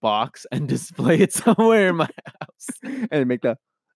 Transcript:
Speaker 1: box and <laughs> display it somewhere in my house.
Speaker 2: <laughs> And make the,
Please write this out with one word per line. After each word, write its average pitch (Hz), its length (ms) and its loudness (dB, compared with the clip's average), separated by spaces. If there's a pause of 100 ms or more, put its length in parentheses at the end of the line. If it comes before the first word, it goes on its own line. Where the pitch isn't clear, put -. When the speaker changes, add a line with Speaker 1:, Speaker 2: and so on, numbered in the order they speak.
Speaker 1:
box 110 500 -2
and 143 160 -6
<laughs> - 480 0
display - 40 4
it 196 140 2
somewhere 226 560 4
in 170 80 0
my 156 120 -2 (320)
house. - 280 -18 (120)
Speaker 2:
<laughs> - 300 -8
And 139 160 0
make 123 160 -2
the, 117 120 -2 (400)